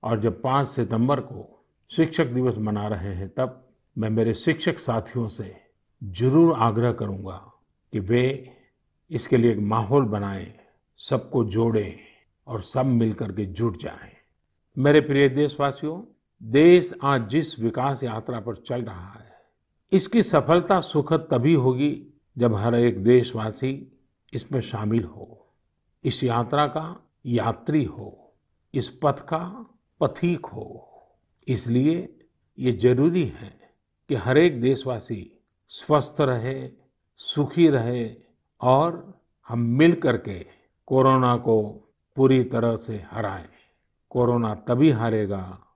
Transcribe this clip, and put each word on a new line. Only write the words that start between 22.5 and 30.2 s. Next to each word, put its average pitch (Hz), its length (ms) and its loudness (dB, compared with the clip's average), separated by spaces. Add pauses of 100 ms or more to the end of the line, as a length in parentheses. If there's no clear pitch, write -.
हर 113 200 0
एक 117 300 2
देशवासी 120 960 0 (320)
इसमें - 280 -4
शामिल 107 440 -2
हो, - 500 -20 (500)
इस 131 200 -4
यात्रा 120 420 0
का 160 440 -10 (160)
यात्री 120 580 -2
हो, - 500 -14 (400)
इस - 280 -6
पथ 139 180 0
का 180 460 -10 (340)
पथिक 175 460 -2